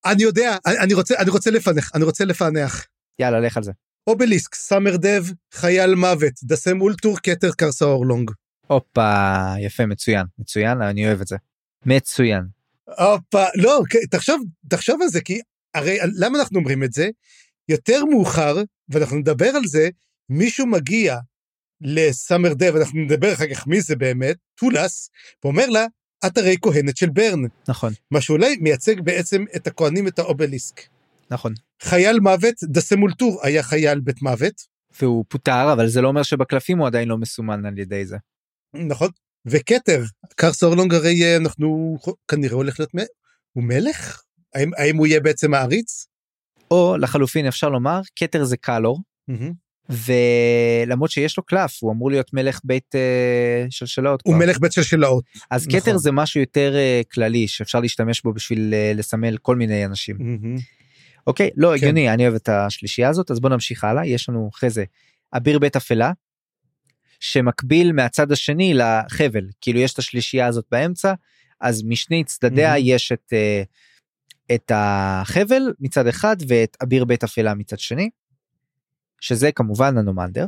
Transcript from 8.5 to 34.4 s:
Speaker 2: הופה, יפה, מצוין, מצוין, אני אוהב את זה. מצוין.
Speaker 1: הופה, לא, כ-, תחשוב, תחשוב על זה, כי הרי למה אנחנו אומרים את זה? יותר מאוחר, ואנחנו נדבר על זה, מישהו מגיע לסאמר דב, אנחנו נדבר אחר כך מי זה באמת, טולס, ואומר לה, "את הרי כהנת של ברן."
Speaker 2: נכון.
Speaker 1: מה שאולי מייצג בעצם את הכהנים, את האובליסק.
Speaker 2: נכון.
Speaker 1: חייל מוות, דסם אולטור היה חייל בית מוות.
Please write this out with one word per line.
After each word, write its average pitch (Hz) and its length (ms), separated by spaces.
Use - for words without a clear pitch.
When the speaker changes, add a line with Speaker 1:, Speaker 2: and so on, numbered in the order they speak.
Speaker 2:
הופה, 101 920
יפה, 101 260
מצוין, 101 400
מצוין, 113 420
אני 101 260
אוהב 101 140
את 92 60
זה. 98 80
מצוין. 123 580
Speaker 1:
הופה, 196 480
לא, 233 340
כ-, 226 220
תחשוב, 269 320
תחשוב 285 320
על 359 60
זה, 170 140
כי 202 200
הרי 165 240
למה 254 200
אנחנו 196 200
אומרים 135 240
את 127 100
זה? 165 160
יותר 233 360
מאוחר, 170 560
ואנחנו 143 280
נדבר 151 380
על 254 120
זה, 156 220
מישהו 214 380
מגיע 180 500
לסאמר 156 720
דב, 160 220
אנחנו 156 240
נדבר 151 340
אחר 151 200
כך - 140
מי 185 140
זה 151 140
באמת, 131 420
טולס, 233 540
ואומר 175 260
לה, 220 160
"את 180 120
הרי 185 240
כהנת 143 360
של 175 120
ברן." 185 320
Speaker 2:
נכון. 117 260
Speaker 1:
מה 143 100
שאולי 226 400
מייצג 160 380
בעצם 180 460
את - 120
הכהנים, 165 400
את 180 120
האובליסק. 147 640
Speaker 2:
נכון. 120 220
Speaker 1:
חייל 190 380
מוות, 196 440
דסם 165 380
אולטור 196 420
היה 147 200
חייל 147 360
בית 131 220
מוות. 131 560